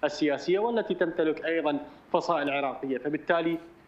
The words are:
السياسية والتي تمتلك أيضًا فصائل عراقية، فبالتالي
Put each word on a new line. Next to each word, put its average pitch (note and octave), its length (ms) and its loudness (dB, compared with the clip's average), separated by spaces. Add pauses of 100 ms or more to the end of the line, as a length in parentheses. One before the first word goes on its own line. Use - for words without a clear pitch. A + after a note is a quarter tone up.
السياسية D#3+ 560 2
والتي A3 340 0
تمتلك E3 520 0
أيضًا D#3 340 0 (340)
فصائل D#3 360 2
عراقية، C3+ 480 -2
فبالتالي E3 600 0 (300)